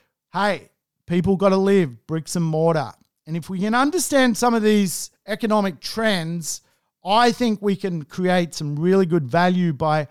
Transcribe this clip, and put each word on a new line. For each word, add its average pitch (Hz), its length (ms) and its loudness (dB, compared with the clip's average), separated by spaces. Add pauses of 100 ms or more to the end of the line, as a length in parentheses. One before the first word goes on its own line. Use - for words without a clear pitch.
(320)
hey, 190 380 -4 (360)
people 180 300 0
gotta 190 200 2
live, 190 500 0
bricks 160 280 -8
and 175 100 -2
mortar. 160 480 0 (340)
And 160 100 -8
if 165 140 -10
we 185 100 -6
can 214 140 0
understand 269 640 2
some 240 180 2
of 220 80 0
these 208 480 0 (160)
economic 208 540 -2
trends, 170 840 -4 (420)
I 233 280 4
think 220 280 -2
we 202 160 0
can 175 280 -6
create 180 500 -2
some 147 220 -6
really 185 280 2
good 160 220 0
value 175 460 2
by 151 380 -2